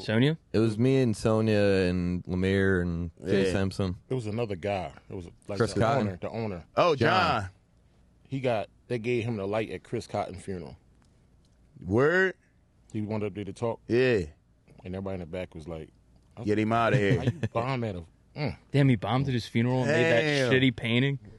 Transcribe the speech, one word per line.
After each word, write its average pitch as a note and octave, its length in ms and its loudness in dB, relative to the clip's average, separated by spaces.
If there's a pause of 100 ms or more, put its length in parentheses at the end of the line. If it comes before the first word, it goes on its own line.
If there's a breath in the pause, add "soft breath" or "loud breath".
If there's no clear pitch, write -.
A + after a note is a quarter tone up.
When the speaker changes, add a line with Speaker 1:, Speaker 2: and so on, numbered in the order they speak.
Speaker 1:
Sonya? B2+ 320 2 (160)
Speaker 2:
It G2 60 2
was A2 200 2
me C3 220 4
and A#2 160 2
Sonya A2 420 2
and F2+ 680 2
Lemire F#2+ 560 2
and F2 280 -2 (160)
Jay F#2+ 200 2
Speaker 3:
Yeah. F#2 60 0
Speaker 2:
Simpson. G2 440 -2 (140)
Speaker 4:
It C3 40 -2
was A#2+ 120 -6
another G#2 300 -4
guy. F2+ 360 -4 (160)
It G2+ 80 -12
was, F2 100 -10 (220)
like, G2+ 100 -6
Speaker 2:
Chris A2+ 140 0
Speaker 4:
the G2+ 80 -2
Speaker 2:
Cotton. A2+ 280 2
Speaker 4:
owner, F2+ 120 -8
the G2+ 80 -8
owner. G#2 360 -6 (120)
Speaker 3:
Oh, D#3+ 180 4
Speaker 2:
John. D3+ 460 2
Speaker 3:
John. F#2+ 100 -8 (760)
Speaker 4:
He C3+ 120 -6
got, A#2+ 280 -2 (200)
they B2 100 -4
gave A#2 260 -2
him A#2 140 -4
the G2 80 -4
light G#2+ 240 -4
at F2+ 120 -10
Chris A2+ 240 -8
Cotton - 280 -4
funeral. F2 420 -10 (1080)
Speaker 3:
Word? D#3+ 500 2 (580)
Speaker 4:
He A2 80 -6
went G#2+ 240 -4
up G2 100 -6
there G2+ 100 -8
to F#2+ 80 -8
talk. A#2 360 -6
Speaker 3:
Yeah. A#2+ 320 4 (640)
Speaker 4:
And F#2 100 -10
everybody G2 200 -6
in F#2 60 -8
the F2 60 -10
back F2+ 280 -10
was D#2+ 140 -14
like, D#2+ 200 -12 (560)
Speaker 3:
Get G#2 140 0
him A2 140 0
outta A2+ 240 2
here. G2+ 220 2
Speaker 4:
"How - 60 -4
you B2 80 2 (200)
bomb A#2+ 320 -4
at G#2 100 -6
a, F2 80 -10 (340)
mm." B2+ 200 -6 (160)
Speaker 1:
Damn, C#3 160 4
he B2 80 6
bombed B2+ 320 -2
at B2+ 60 -2
his A#2 120 -4
funeral B2 380 0
and - 80 0
made E3 100 2
that E3 200 4
Speaker 3:
Damn. C#3 300 2
Speaker 1:
shitty C3 220 4
painting. B2 460 0 (180)